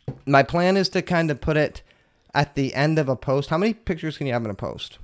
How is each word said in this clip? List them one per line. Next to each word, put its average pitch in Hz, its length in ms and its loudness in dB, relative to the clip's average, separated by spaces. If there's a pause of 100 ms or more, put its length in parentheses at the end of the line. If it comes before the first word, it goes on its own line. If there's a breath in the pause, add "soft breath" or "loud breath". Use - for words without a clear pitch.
(260)
My 139 180 6
plan 175 340 2
is 185 120 2
to 180 120 -2
kinda 165 340 0
put 151 220 -2
it - 240 0 (520)
at - 220 0
the 135 200 -2
end 156 240 2
of 139 100 2
a 127 60 0
post. 139 340 -2
How 160 80 0
many 214 160 0
pictures 160 440 -6
can 143 100 -6
you 123 60 -2
have 120 120 -2
in 107 60 -6
a 98 40 -8
post? - 480 -10